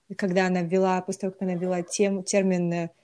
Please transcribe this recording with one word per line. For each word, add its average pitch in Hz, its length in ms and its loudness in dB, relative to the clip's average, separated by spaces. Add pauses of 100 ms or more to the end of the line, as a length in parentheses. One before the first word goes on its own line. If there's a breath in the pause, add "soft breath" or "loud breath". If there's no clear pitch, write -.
(160)
когда 185 320 2
она 180 120 2
ввела, 185 400 2
после 185 200 -6
того, 190 120 -4
как - 100 -16
она 185 120 -2
ввела 180 280 -2
тем-, 196 420 -2
термин, 185 480 0
э, 170 180 -4 (140)